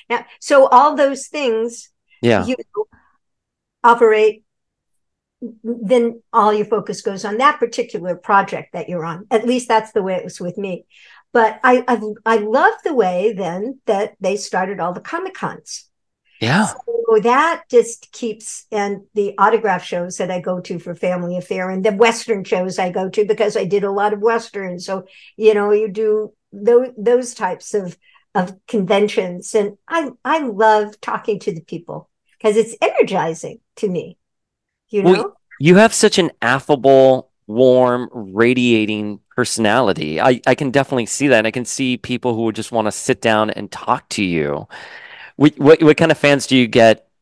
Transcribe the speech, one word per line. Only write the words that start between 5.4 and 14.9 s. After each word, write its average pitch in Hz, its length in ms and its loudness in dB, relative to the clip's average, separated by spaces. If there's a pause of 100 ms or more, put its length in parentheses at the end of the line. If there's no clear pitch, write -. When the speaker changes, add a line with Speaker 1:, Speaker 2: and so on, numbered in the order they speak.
Speaker 1:
then 233 580 -2 (100)
all 214 220 4
your 208 120 -2
focus 208 360 -4
goes 196 240 -8
on 208 120 -6
that 294 220 2
particular 214 560 -6
project 190 580 -2
that 170 140 -10
you're 170 180 -8
on. 170 240 -10
At 233 160 0
least 247 220 -2
that's 220 240 0
the 208 120 -2
way 185 120 -4
it 180 80 -8
was - 160 -16
with 175 180 -10
me. 190 280 -10 (480)
But 220 300 2
I, 254 240 4
I, 240 120 0 (260)
I 226 120 2
love 262 460 0
the 339 100 -4
way 196 400 0
then 190 540 -8
that 208 340 -2
they 190 160 -4
started 190 420 -6
all 180 140 -4